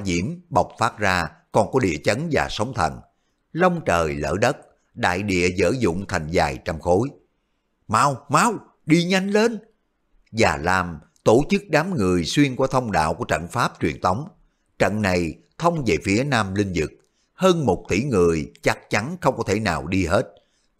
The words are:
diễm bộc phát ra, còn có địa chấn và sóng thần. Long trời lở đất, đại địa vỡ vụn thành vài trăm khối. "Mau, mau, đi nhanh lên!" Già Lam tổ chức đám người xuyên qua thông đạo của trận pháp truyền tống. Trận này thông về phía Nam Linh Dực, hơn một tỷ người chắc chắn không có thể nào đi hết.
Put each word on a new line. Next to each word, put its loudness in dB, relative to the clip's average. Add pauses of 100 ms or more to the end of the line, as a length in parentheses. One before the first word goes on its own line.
diễm -2 (220)
bộc 0 (100)
phát -2
ra, 0 (240)
còn 2
có 2
địa 0
chấn -2
và 0
sóng -6
thần. -4 (520)
Long 0
trời 0
lở -4
đất, 0 (380)
đại -2
địa 2 (100)
vỡ 2
vụn -2
thành -4
vài 0
trăm -6
khối. 2 (800)
"Mau, 0
mau, 2 (280)
đi 4
nhanh 0
lên!" 2 (720)
Già 2
Lam -2 (260)
tổ 6
chức 0
đám 0
người 2
xuyên 0
qua 0
thông -2
đạo 0
của -8
trận -4
pháp -4
truyền -2
tống. -2 (500)
Trận 0
này 0 (240)
thông 0
về 2
phía 2
Nam -2
Linh -2
Dực, -2 (440)
hơn 2
một 0
tỷ 0
người 2 (100)
chắc -2
chắn -2
không 0
có -6
thể 0
nào -2
đi 0
hết. 0 (460)